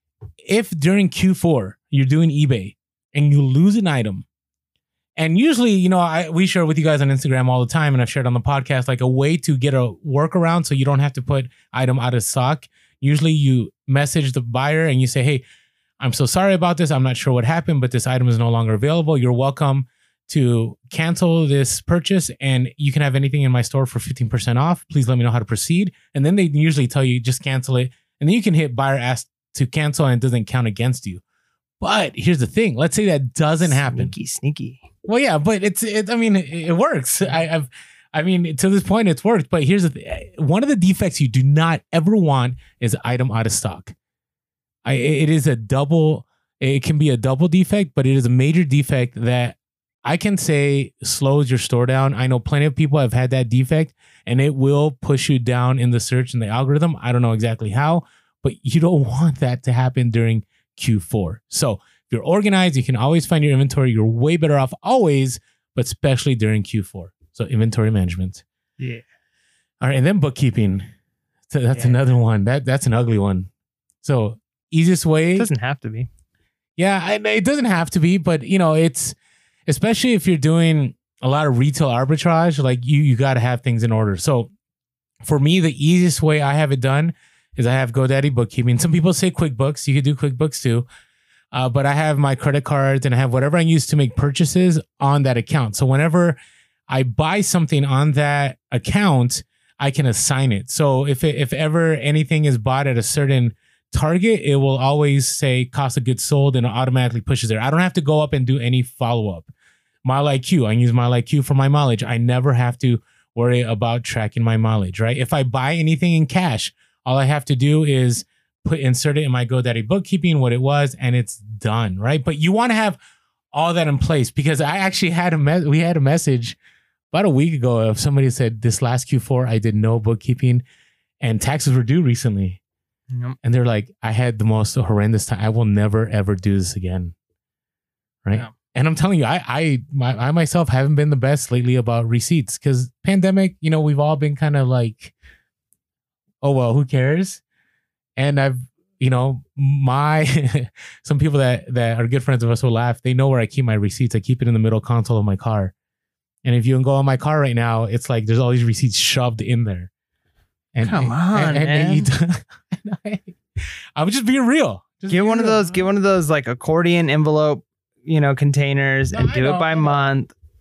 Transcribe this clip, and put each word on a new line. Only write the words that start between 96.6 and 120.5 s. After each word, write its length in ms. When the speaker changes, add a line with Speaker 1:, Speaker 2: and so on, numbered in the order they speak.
Speaker 1:
I 160
buy 360
something 440
on 280
that 460
account, 720
I 120
can 160
assign 460
it. 180
So 360
if 180
it, 120
if 160
ever 420
anything 500
is 140
bought 280
at 120
a 40
certain 520
Target, 500
it 140
will 200
always 520
say 360
cost 320
of 80
goods 180
sold 340
and 100
it 40
automatically 500
pushes 280
there. 120
I 100
don't 100
have 140
to 80
go 180
up 120
and 140
do 120
any 240
follow-up. 680
Mile 240
I 100
Q, 280
I 60
use 200
Mile 220
I 80
Q 200
for 120
my 140
mileage. 340
I 160
never 340
have 260
to 220
worry 280
about 400
tracking 400
my 140
mileage, 440
right? 160
If 160
I 120
buy 300
anything 400
in 120
cash, 480
all 100
I 80
have 220
to 100
do 280
is 400
put, 160
insert 360
it 60
in 80
my 160
GoDaddy 400
bookkeeping, 540
what 120